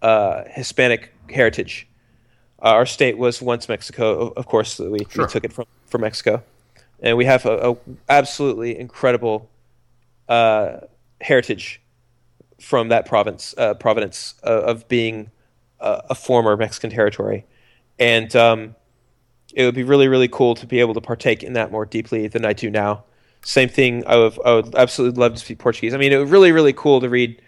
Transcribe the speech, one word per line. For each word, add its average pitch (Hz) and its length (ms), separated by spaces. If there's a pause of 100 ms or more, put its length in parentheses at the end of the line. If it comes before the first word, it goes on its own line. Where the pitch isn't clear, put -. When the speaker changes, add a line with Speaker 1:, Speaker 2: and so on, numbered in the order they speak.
Speaker 1:
uh, 107 480
Hispanic 123 640 (160)
heritage. - 580 (760)
Uh, 113 80
our 113 160
state 123 320
was 120 240
once 120 280
Mexico, 107 600
o-, - 80
of - 100
course. 110 320
We, 101 200 (100)
Speaker 2:
Sure. 151 160
Speaker 1:
we - 60
took - 120
it 110 100
from, 120 120 (200)
from 117 160
Mexico, 110 400 (600)
and 117 160
we 123 80
have 131 200
a, 113 260
a 120 60 (320)
absolutely 127 720
incredible, 117 720 (760)
uh, 110 500 (440)
heritage - 600 (760)
from 117 300
that 117 160
province, 104 520
uh, 110 180
providence, 107 680
uh, 110 200
of 113 240
being 110 420 (500)
a, 107 300
a 131 60
former 113 420
Mexican 110 320
territory, 104 560 (540)
and, 113 360
um, 113 400 (800)
it 131 120
would 123 100
be 127 80
really, 139 260
really 131 180
cool 120 280
to 123 120
be 123 140
able 113 140
to 110 60
partake 117 420
in 127 100
that 110 180
more 107 140
deeply 113 420
than 110 160
I 107 80
do 104 180
now. 104 360 (400)
Same 127 240
thing. 123 360
I 120 120
would, 113 260
I 120 120
would 113 200
absolutely 123 460
love 117 140
to - 40
speak - 200
Portuguese. 117 340
I 139 40
mean, 139 140
it 139 60
would 139 120
really, 185 220
really 156 220
cool 139 260
to 127 80
read 120 400